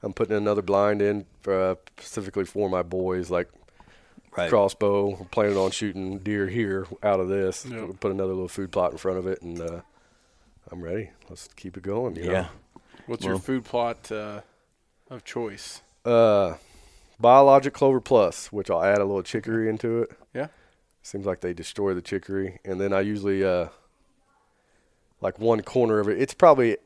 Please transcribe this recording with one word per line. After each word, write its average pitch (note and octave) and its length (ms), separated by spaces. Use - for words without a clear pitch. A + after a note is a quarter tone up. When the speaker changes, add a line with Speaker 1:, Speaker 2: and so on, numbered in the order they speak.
Speaker 1:
I'm G#2 100
putting G#2+ 240
another G#2 260
blind G2+ 380
in, G2+ 260
uh, F#2+ 300
specifically G2 460
for G2+ 240
my F#2 140
boys, F#2 480
like, F2+ 180
Speaker 2:
Right. E2 140
Speaker 1:
crossbow. G2+ 600
We're F#2 200
planning G#2 260
on F#2+ 140
shooting G2 480
deer G2 300
here G2 380
out G2+ 180
of F#2 80
this. F#2+ 360
Speaker 3:
Yeah. A#2 200
Speaker 1:
We'll F#2+ 100
put G2+ 180
another F#2+ 200
little F#2 160
food F#2+ 240
plot F2+ 200
in - 60
front F#2 200
of F#2 80
it, F#2+ 160
and, E2+ 180
uh, E2+ 200
I'm F2 120
ready. F2+ 280
Let's - 280
keep F#2 200
it F#2 60
going, G2+ 340
you E2+ 100
know? F2 60
Speaker 2:
Yeah. F#2 140
Speaker 3:
What's A2 180
your F#2+ 100
Speaker 2:
Well F#2+ 60
Speaker 3:
food C3 240
plot, A#2+ 480
uh, G#2 300
of B2 140
choice? - 560
Speaker 1:
Uh, G#2+ 500
Biologic C3+ 540
Clover C3+ 280
Plus, G#2 520
which G2+ 180
I'll E2+ 140
add G2+ 140
a G2+ 80
little G2 160
chicory A2 480
into A2+ 320
it. - 80
Speaker 3:
Yeah. C#3 140
Speaker 1:
Seems G2 220
like F#2+ 160
they F2+ 140
destroy F#2+ 400
the F2+ 80
chicory. F#2+ 640
And F#2 120
then G2 140
I G2 80
usually, G2 420
uh, F2+ 260
like, F#2+ 180
one A2 240
corner A2+ 380
of G2+ 80
it, G2+ 120
it's C3+ 140
probably C3 520